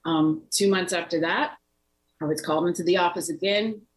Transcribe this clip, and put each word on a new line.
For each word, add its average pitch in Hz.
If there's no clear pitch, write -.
Um, 156
two 196
months 185
after 165
that, 220
I 156
was 151
called 160
into 175
the 180
office 170
again. 208